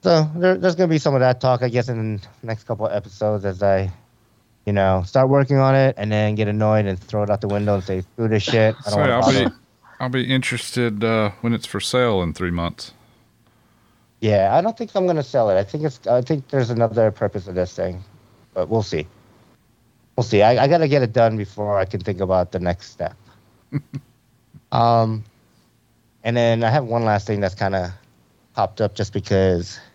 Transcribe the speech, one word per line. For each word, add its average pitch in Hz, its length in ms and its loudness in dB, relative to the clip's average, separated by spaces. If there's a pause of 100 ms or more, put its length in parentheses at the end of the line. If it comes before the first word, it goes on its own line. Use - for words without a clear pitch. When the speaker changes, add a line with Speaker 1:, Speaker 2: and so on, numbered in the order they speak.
Speaker 1:
So 160 340 4
there, 185 200 2
there's 180 180 0
gonna 180 140 2
be 160 100 2
some 143 160 0
of 127 60 2
that 127 200 4
talk, 127 220 2
I 127 60 0
guess, 120 200 -2
in 110 280 -4
the - 300 -14
next 110 180 -8
couple 107 220 -6
of - 60 -2
episodes 101 520 -4
as 95 180 -4
I, 95 280 2 (760)
you 104 80 -2
know, 95 320 2
start 131 240 2
working 139 260 2
on 135 180 4
it 135 240 4
and 107 140 -4
then 107 240 0
get 107 100 0
annoyed 107 380 2
and 95 160 -2
throw 107 240 -6
it 101 60 -4
out 104 100 0
the 107 80 -4
window 101 280 0
and 95 60 -4
say, 92 200 -4
"Screw 113 260 -6
this 107 160 0
shit. 110 320 2 (100)
I 104 40 -4
don't - 20 -2
Speaker 2:
So 104 80 0
Speaker 1:
wanna 131 140 2
Speaker 2:
I'll 113 80 0
Speaker 1:
bother." 131 260 2
Speaker 2:
be, - 60 -8 (440)
I'll 131 120 -6
be 123 220 -2
interested, 120 680 -2
uh, 110 280 2 (100)
when 117 140 -2
it's 110 120 -6
for 104 140 -8
sale 120 420 0
in 82 120 -4
three 92 180 -4
months. 85 400 -8 (1300)
Speaker 1:
Yeah, 104 340 2
I 156 60 6
don't 220 160 -2
think 220 180 -10
I'm 185 120 0
gonna 165 180 0
sell 117 260 0
it. 92 80 4
I 101 60 0
think 151 200 -6
it's, - 220 -6
I 123 140 2
think 135 300 -4
there's 131 200 0
another 113 400 2
purpose 98 380 -6
of 90 80 -10
this 90 180 -4
thing, 90 300 -6 (480)
but 92 160 -4
we'll 110 140 0
see. 80 240 -6 (1120)
We'll 123 80 0
see. 101 180 4
I, 117 220 6
I 139 40 2
gotta 160 180 2
get 139 160 2
it 110 120 -2
done 113 240 4
before 104 400 -4
I 92 80 0
can 90 140 -8
think 92 200 -6
about 92 320 0
the 90 80 -4
next 90 320 -4
step. - 240 -10 (560)
<laughs> 147 100 -6 (880)
Um, 117 540 0 (1000)
and 117 120 -2
then 117 260 2
I 113 60 2
have 135 160 2
one 117 200 -2
last 104 220 0
thing 104 140 -2
that's 95 140 -2
kinda 95 400 -4 (600)
popped - 280 -2
up 101 120 -2
just - 200 -6
because 95 680 0 (140)